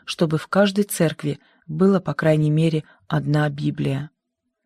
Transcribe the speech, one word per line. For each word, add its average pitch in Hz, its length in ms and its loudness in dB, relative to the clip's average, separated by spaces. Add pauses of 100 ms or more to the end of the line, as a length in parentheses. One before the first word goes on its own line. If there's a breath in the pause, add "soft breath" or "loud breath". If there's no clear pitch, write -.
чтобы 160 320 -2
в - 100 -8
каждой 202 380 2
церкви 156 540 -2 (280 soft breath)
было, 185 320 2
по 156 140 -6
крайней 156 380 2
мере, 156 320 0 (240 soft breath)
одна 151 420 0
Библия. 143 640 -4 (540)